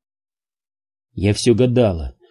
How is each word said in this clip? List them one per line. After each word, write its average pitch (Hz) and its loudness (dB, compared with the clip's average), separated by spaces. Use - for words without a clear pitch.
Я 104 0
все 117 2
гадала, 107 0